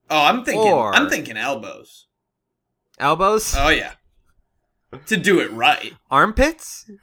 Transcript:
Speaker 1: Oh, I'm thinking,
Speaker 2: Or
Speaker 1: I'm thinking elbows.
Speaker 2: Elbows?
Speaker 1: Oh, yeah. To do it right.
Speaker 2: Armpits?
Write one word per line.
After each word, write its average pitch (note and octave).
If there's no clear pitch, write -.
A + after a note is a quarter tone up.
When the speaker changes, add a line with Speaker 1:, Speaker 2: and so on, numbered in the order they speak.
Speaker 1:
Oh, D#3
I'm A#3
thinking, G#3+
Speaker 2:
Or A2
Speaker 1:
I'm C#4
thinking A#2+
elbows. A2+
Speaker 2:
Elbows? F3+
Speaker 1:
Oh, C#3+
yeah. A#2+
To G#3+
do F3+
it G#2+
right. A#2
Speaker 2:
Armpits? A3